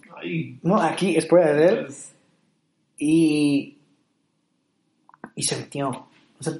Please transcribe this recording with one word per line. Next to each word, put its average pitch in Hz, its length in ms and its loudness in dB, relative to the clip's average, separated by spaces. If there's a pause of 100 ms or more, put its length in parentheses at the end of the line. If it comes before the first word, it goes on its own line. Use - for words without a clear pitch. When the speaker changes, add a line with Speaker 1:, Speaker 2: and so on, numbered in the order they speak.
(160)
Speaker 1:
Ay. 160 460 -8
Speaker 2:
No, 185 180 2
aquí, 165 400 0
spoiler 165 300 4
alert. 165 360 2
Speaker 1:
Pues - 280 -18 (840)
Speaker 2:
Y, 151 800 2 (1600)
y - 60 -8
se - 140 -4
metió. 139 320 -8 (520)
O - 20 -16
sea, 156 180 -6